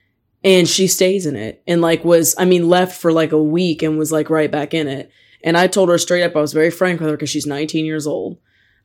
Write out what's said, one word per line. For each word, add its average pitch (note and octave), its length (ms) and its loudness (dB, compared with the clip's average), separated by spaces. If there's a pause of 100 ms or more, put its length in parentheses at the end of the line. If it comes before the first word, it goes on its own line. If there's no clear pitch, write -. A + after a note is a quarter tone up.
(440)
and F#3 240 4
she F#3+ 180 0
stays F#3 400 0
in C#3 80 -4
it G#2+ 320 -10
and, E3+ 140 0
like, E3 240 0
was, E3 340 4
I F#3 60 2
mean, F3+ 240 4
left F3+ 320 2
for, E3+ 120 2
like, D#3+ 200 0
a D#3 100 2
week D#3+ 400 -2
and D#3 160 -2
was, D#3 140 -2
like, D3+ 180 0
right D#3 200 0
back D3 240 -4
in D#3 120 -2
it. C3+ 240 -10 (320)
And E3 140 0
I F3+ 100 4
told F#3 220 2
her E3+ 100 4
straight F3 260 0
up, E3+ 120 -2
I D3+ 40 2
was D3+ 120 -2
very D#3+ 180 2
frank F3 300 -2
with D#3+ 80 -4
her D3+ 80 -4
'cause D3 140 -8
she's D3 160 -6
nineteen D#3 380 -4
years D#3 220 -6
old. F3 320 -8 (460)